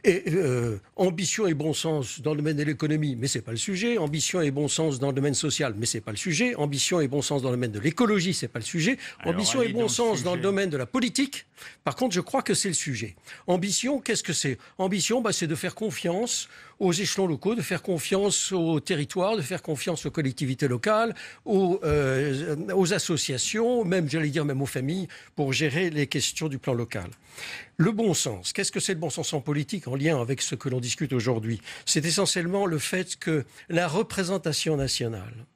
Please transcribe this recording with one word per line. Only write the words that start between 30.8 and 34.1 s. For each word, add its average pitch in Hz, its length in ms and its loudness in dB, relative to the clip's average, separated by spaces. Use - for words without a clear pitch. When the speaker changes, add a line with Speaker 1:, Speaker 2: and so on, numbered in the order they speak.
Speaker 1:
aujourd'hui ? 113 480 2
C'est 147 200 2
essentiellement 180 600 2
le 165 120 0
fait 180 400 -2
que 156 260 0
la 170 220 2
représentation 175 880 0